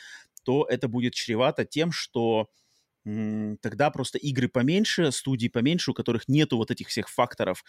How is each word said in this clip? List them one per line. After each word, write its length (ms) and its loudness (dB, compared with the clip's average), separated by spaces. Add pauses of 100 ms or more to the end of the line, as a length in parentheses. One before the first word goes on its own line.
(460)
то 240 2
это 200 0
будет 260 -2
чревато 500 0
тем, 260 -2
что, 580 0 (560)
м, 560 -4
тогда 300 0
просто 280 -6
игры 300 0
поменьше, 640 2
студии 360 -2
поменьше, 420 2
у 40 -2
которых 340 -2
нету 280 4
вот 140 0
этих 180 -6
всех 200 -4
факторов, 600 0